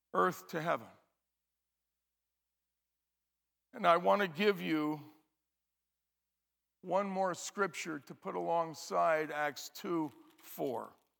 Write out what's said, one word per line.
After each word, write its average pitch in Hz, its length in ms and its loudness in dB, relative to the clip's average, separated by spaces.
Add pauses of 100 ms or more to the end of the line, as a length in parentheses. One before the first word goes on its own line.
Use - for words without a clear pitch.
(140)
earth 180 360 2
to 160 120 -4
heaven. 147 240 -2 (3000)
And 190 140 2
I 170 80 8
want 196 260 4
to 196 60 2
give 180 340 2
you 151 380 0 (1800)
one 190 280 0
more 190 240 0
scripture 165 720 -4
to 117 80 -16
put 185 220 -8
alongside 170 1000 0
Acts 147 400 -4
two 165 380 -2 (320)
four. 113 460 -6 (300)